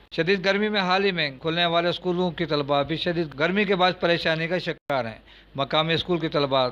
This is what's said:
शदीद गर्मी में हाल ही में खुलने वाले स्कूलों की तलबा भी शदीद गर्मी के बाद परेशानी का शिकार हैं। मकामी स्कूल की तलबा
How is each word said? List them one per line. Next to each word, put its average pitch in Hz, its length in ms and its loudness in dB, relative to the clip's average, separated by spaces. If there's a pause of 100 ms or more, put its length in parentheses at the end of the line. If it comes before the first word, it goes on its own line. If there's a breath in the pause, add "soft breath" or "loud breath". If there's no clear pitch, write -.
(120)
शदीद 180 300 0
गर्मी 196 280 2
में 208 120 0
हाल 185 220 2
ही 196 80 2
में 151 280 -2
खुलने 165 280 0
वाले 170 260 2
स्कूलों 180 380 -2
की 165 160 -4
तलबा 143 360 0
भी 147 140 -2
शदीद 165 420 -2
गर्मी 185 260 2
के 196 100 2
बाद 180 260 2
परेशानी 165 460 0
का 180 120 -2
शिकार 143 480 -4
हैं। 110 120 -12 (380 soft breath)
मकामी 160 400 0
स्कूल 175 220 -2
की 156 100 -2
तलबा 139 320 2 (100)